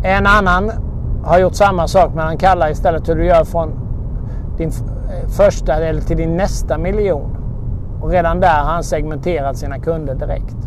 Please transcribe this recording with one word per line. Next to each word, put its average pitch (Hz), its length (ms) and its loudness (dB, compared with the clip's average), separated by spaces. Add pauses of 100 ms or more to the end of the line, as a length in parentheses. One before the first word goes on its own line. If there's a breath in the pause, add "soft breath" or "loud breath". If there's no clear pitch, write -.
En 196 240 2
annan 196 440 4 (520)
har 170 160 6
gjort 185 160 2
samma 185 320 4
sak, 180 280 4
men 160 100 -2
han 160 120 -2
kallar 175 340 4
istället 165 380 0
hur 165 60 2
du 165 100 2
gör 170 180 6
från 165 280 -2 (880 loud breath)
din 160 120 -2
f-, - 680 -4
första 185 360 2
eller 160 280 0
till 165 160 -2
din 165 200 0
nästa 175 400 -2
miljon. 185 600 -2 (640)
Och 156 80 -4
redan 170 300 2
där 170 200 4
har 147 140 0
han 165 100 -2
segmenterat 147 760 -4
sina 135 220 -6
kunder 156 360 -4
direkt. - 400 -4 (120)